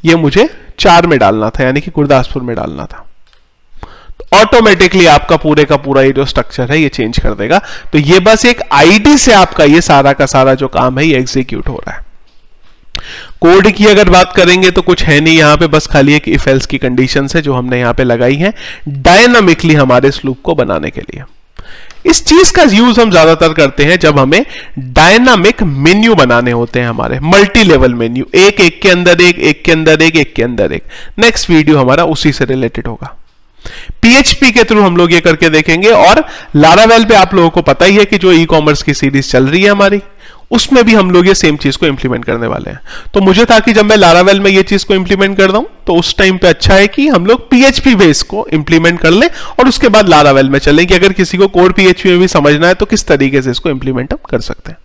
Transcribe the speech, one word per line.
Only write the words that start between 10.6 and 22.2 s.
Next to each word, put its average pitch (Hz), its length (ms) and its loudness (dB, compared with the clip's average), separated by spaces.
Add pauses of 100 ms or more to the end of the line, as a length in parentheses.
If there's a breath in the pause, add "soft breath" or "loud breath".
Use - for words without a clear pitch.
काम 127 320 -2
है, 156 80 0
ये 143 100 0
execute - 500 -6
हो - 200 -8
रहा - 80 -12
है। - 60 -14 (1400 loud breath)
Code 185 300 4
की 208 140 0
अगर 185 240 4
बात 180 260 2
करेंगे 185 360 2
तो 185 100 -2
कुछ 180 220 0
है 147 180 2
नहीं 160 160 2
यहाँ 151 200 4
पे, 165 100 0
बस 151 200 -2
खाली 143 260 2
एक 151 120 -2
if - 220 -2
else 135 180 0
की 139 120 -8
conditions 131 580 -4
है 165 60 0
जो 139 120 -4
हमने 123 260 -4
यहाँ 120 140 -2
पे 131 100 -2
लगाई 120 320 0
हैं 185 180 -2 (360 loud breath)
dynamically 175 840 2
हमारे 131 360 2
इस - 160 -8
लूप 131 180 -8
को 165 120 -4
बनाने 87 340 -4
के - 120 -14
लिए। - 220 -16 (840 loud breath)
इस - 200 0